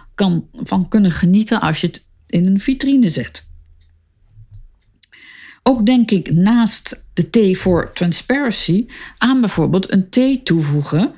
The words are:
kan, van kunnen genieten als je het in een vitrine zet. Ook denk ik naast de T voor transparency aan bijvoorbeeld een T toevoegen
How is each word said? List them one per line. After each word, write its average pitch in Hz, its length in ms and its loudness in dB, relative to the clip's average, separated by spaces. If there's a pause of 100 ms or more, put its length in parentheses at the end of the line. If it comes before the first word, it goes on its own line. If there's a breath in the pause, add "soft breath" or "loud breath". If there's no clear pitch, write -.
(160 loud breath)
kan, 175 380 -2
van 190 340 -4
kunnen 202 240 2
genieten 196 500 2
als 160 200 -2
je 175 60 -2
het - 180 -10 (220)
in 175 180 0
een 196 140 2
vitrine 262 500 0
zet. - 380 -8 (2250 loud breath)
Ook 240 220 2
denk 240 260 4
ik 185 200 0
naast 208 840 0
de 170 160 -2
T 196 280 2
voor 175 360 -2
transparency 220 920 -2 (320 loud breath)
aan 254 220 2
bijvoorbeeld 180 520 0
een 185 180 0
T 262 360 0
toevoegen 147 720 -2